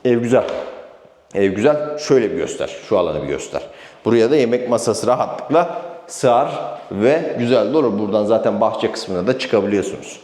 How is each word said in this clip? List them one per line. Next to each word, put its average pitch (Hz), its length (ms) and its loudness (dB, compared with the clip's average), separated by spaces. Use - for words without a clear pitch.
Ev 120 140 4
güzel. 117 240 2
Ev 98 160 2
güzel. 123 460 0
Şöyle 120 340 2
bir - 60 -4
göster. 73 320 -4
Şu 101 100 2
alanı 78 240 -2
bir 71 40 -6
göster. - 340 -6
Buraya 117 260 4
da 156 40 4
yemek 120 340 2
masası 110 380 0
rahatlıkla 127 760 0
sığar 127 440 2
ve 123 480 2
güzel 120 340 2
de 156 40 2
olur. 113 220 2
Buradan 107 260 0
zaten 110 360 2
bahçe 107 300 0
kısmına 92 360 -4
da 127 120 0
çıkabiliyorsunuz. 101 840 -2